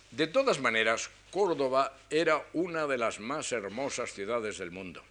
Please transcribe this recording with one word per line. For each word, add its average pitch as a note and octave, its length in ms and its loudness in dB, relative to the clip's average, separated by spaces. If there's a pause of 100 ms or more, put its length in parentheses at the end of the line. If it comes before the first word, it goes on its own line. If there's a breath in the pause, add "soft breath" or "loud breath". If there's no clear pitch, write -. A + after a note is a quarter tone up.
(120)
De C#3 160 0
todas G3+ 340 2
maneras, A2+ 480 2 (220)
Córdoba C#3 640 2 (140)
era D#3 420 2
una E3 340 -2
de C3+ 120 0
las G2+ 220 0
más B2+ 320 -6
hermosas A#2 600 -4
ciudades G#2 460 -4
del F2+ 120 -8
mundo. F#2 400 -12